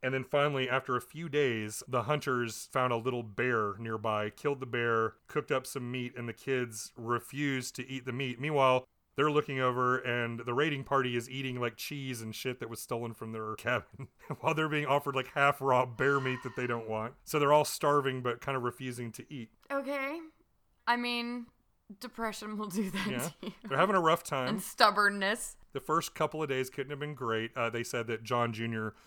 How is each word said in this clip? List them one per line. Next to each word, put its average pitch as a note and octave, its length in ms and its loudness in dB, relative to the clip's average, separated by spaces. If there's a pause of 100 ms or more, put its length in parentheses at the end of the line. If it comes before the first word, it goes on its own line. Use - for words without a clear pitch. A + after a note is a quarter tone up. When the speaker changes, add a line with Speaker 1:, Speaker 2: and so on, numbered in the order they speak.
Speaker 1:
And C3 120 0
then C3 100 0
finally, C#3+ 460 2
after C3 260 0
a B2 60 0
few E3 260 -10
days, A#2+ 580 0
the B2 180 0
hunters B2 680 -2
found B2+ 220 2
a - 20 2
little A#2+ 260 -2
bear A2 560 0
nearby, G#2+ 520 -2
killed C#3+ 300 -2
the B2+ 60 -8
bear, A#2 480 2 (120)
cooked - 260 -2
up C3 140 0
some B2 240 -6
meat, B2 260 -4
and A#2+ 100 -6
the A#2 60 -4
kids A#2+ 640 -4
refused B2+ 800 -2
to B2 100 -6
eat C3 200 -8
the B2+ 60 -4
meat. B2 280 -4
Meanwhile, C3+ 460 4 (300)
they're D3+ 140 4
looking D3 300 2
over, B2+ 380 4
and A#2+ 420 -2
the A#2+ 140 -2
raiding C#3+ 300 0
party B2+ 320 2
is A#2 120 -2
eating, C3 320 -6
like, A#2+ 160 -2
cheese C3 460 -6
and A2 120 -8
shit B2 260 -4
that A2+ 100 -8
was A2+ 100 -10
stolen A#2 320 -4
from A2+ 200 -10
their A2 240 -6
cabin - 520 -2 (100)
<laughs> - 220 -10
while D#3 140 2
they're D#3 140 0
being D3 180 0
offered, C#3 300 2
like, C3 180 -2
half C#3+ 260 4
raw B2+ 240 6
bear C3 360 2
meat C3 240 -2
that B2 120 -8
they B2 100 -2
don't A#2 220 -4
want. A2 260 -4 (100)
So - 140 0
they're C#3+ 140 6
all D3+ 120 10
starving C3+ 580 2
but A#2+ 180 -2
kind C#3 160 -2
of B2+ 60 -2
refusing A#2+ 500 -6
to - 200 -14
eat. A#2+ 180 -10 (200)
Speaker 2:
Okay. C#4 500 -4 (640)
I A#3+ 100 4
mean, A#3+ 500 -4 (520)
depression G#3+ 580 -8
will G#3 120 -6
do F#3+ 220 -2
that G3 200 -4
Speaker 1:
Yeah. B2+ 80 -2
Speaker 2:
to D3 140 -2 (100)
you. - 100 -10 (160)
Speaker 1:
They're C3+ 100 -2
having F#3+ 180 2
a F#3 40 2
rough E3 220 4
time. C3 260 -2
Speaker 2:
And G#3+ 140 -2
stubbornness. G3+ 920 2 (160)
Speaker 1:
The C3+ 80 -6
first E3 340 0
couple D#3 280 -2
of D3+ 60 -2
days C3 220 0
couldn't C3+ 200 -6
have D3 100 -8
been D3 140 -8
great. A2+ 420 -2
Uh, A#2 120 2
they A#2+ 160 -2
said A#2 220 -2
that A2+ 160 -4
John A#2 300 2
Junior A2+ 420 -4 (120)